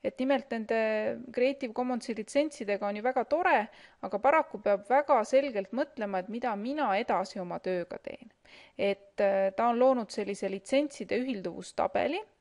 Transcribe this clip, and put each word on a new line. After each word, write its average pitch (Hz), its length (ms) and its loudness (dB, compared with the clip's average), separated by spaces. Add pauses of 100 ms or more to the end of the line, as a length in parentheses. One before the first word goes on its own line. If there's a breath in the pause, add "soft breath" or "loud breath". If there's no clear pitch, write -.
et 202 160 -6
nimelt 262 320 0
nende 226 220 -2 (580)
Creative 254 400 0
Commonsi 247 400 -4
litsentsidega 208 720 -2
on 202 80 -2
ju 208 80 -8
väga 247 240 2
tore, 330 300 4 (500 loud breath)
aga 202 160 -4
paraku 294 400 2
peab 202 240 2
väga 277 400 4
selgelt 254 480 0
mõtlema, 202 480 -4
et - 80 -10
mida 233 240 -4
mina 240 400 -2
edasi 202 480 -2
oma 175 160 -8
tööga 180 400 -4
teen. - 320 -14 (460 loud breath)
Et, - 420 -2
äh, 196 320 2
ta 220 160 0
on 240 160 4
loonud 247 320 2
sellise 202 320 -4
litsentside 208 720 -2
ühilduvustabeli 202 1040 -2 (180)